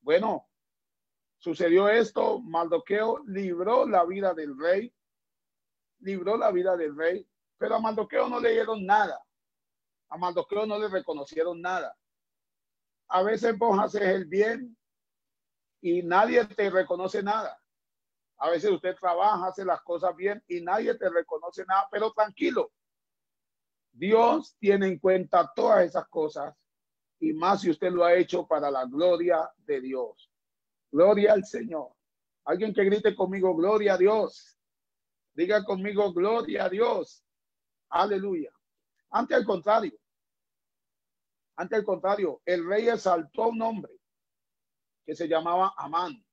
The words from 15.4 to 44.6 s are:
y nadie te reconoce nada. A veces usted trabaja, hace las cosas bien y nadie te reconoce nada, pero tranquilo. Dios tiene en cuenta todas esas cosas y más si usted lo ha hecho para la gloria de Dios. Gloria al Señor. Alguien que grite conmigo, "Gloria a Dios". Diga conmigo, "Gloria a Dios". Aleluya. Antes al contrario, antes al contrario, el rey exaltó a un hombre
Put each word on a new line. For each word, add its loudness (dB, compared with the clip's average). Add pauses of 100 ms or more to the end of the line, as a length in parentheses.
y 0
nadie 2
te -2
reconoce -2
nada. -4 (800)
A -2
veces 0
usted -2
trabaja, 0
hace -8
las -2
cosas -2
bien -4
y -6
nadie -2
te -2
reconoce -4
nada, 0
pero -4
tranquilo. -2 (1200)
Dios 2
tiene 4
en -2
cuenta 2
todas 6
esas -6
cosas -6 (640)
y -2
más 0
si 0
usted -2
lo 2
ha 6
hecho 0
para 0
la -2
gloria 0
de -6
Dios. -8 (600)
Gloria 6
al 2
Señor. -10 (520)
Alguien -2
que 2
grite 2
conmigo, 0
"Gloria 2
a -2
Dios". 0 (760)
Diga 0
conmigo, -2
"Gloria -2
a 0
Dios". -2 (640)
Aleluya. -2 (580)
Antes 0
al 2
contrario, 0 (1600)
antes -2
al -4
contrario, -2
el -2
rey 0
exaltó 0
a 2
un -2
hombre -6 (1080)